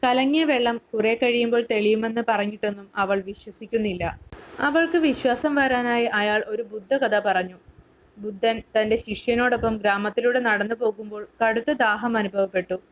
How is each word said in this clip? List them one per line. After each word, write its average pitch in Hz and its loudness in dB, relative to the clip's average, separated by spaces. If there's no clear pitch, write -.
കലങ്ങിയ 262 2
വെള്ളം 240 0
കുറെ 220 2
കഴിയുമ്പോൾ 240 2
തെളിയുമെന്ന് 220 0
പറഞ്ഞിട്ടൊന്നും 208 -2
അവൾ 196 0
വിശ്വസിക്കുന്നില്ല. 202 -4
അവൾക്ക് 330 2
വിശ്വാസം 285 2
വരാനായി 247 2
അയാൾ 208 0
ഒരു 214 -6
ബുദ്ധ 214 -4
കഥ 214 2
പറഞ്ഞു. 185 -2
ബുദ്ധൻ 214 -2
തന്റെ 214 2
ശിഷ്യനോടൊപ്പം 233 0
ഗ്രാമത്തിലൂടെ 214 0
നടന്നു 214 0
പോകുമ്പോൾ 214 -4
കടുത്ത 226 0
ദാഹം 226 0
അനുഭവപ്പെട്ടു. 190 -2